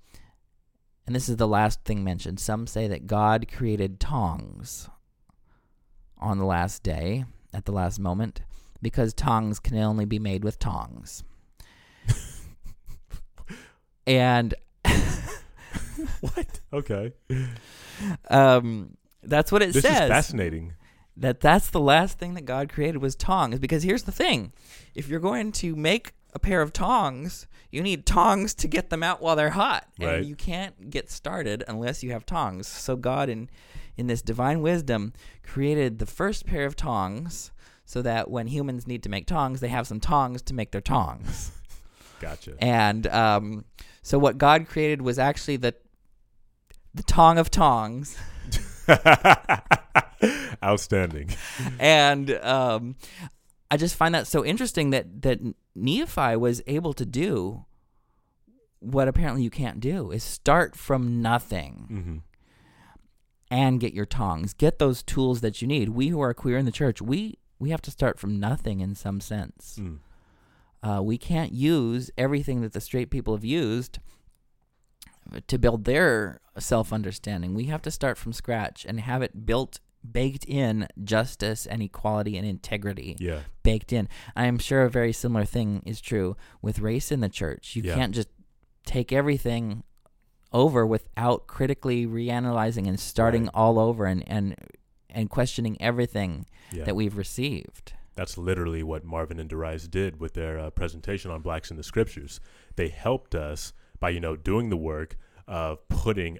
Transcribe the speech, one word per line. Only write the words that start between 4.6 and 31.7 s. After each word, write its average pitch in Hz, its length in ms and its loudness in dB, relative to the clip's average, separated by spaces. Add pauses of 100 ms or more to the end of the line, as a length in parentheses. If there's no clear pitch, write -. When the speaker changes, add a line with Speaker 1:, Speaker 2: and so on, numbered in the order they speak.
Speaker 1:
on 98 220 -2
the 95 60 0
last 90 360 0
day, 90 440 -2 (280)
at 98 120 -8
the 101 80 -4
last 92 260 0
moment, 98 420 -4 (400)
because 113 320 0
tongs 110 460 2
can - 180 0
only 107 280 2
be 107 120 -2
made 104 280 -2
with 107 140 -2
tongs." - 680 -6
<laughs> - 840 -8 (1900)
And 123 480 4 (300)
<laughs> - 100 6 (1300)
Speaker 2:
What? - 380 -4 (120)
Okay. 120 420 -4 (1160)
Speaker 1:
Um, 123 680 6 (240)
that's 151 300 2
what 202 100 6
it 202 60 4
Speaker 2:
This 139 100 2
is - 60 4
Speaker 1:
says. 240 260 6
Speaker 2:
fascinating. 85 640 0 (420)
Speaker 1:
That 131 260 -2
that's 165 280 6
the - 100 0
last 151 380 6
thing 175 160 -8
that 170 120 -10
God 135 240 -4
created 156 320 -2
was 135 140 -2
tongs. 143 440 0
Because 147 240 0
here's 214 200 0
the - 80 -8
thing. 190 400 0 (440)
If 139 120 -8
you're 156 120 -4
going 214 340 -2
to 165 220 -4
make 160 380 0 (200)
a - 60 -8
pair 185 220 2
of 151 120 -2
tongs, 180 720 0 (240)
you 143 100 -6
need 180 240 -2
tongs 190 500 4
to - 120 0
get 180 220 0
them 160 140 -2
out 175 180 -2
while 165 140 2
they're 151 160 4
hot. 196 340 0 (140)
And - 100 -2
Speaker 2:
Right. 160 160 0
Speaker 1:
you 147 100 -10
can't 180 540 -6
get 131 220 -6
started 143 560 -6
unless 120 360 -6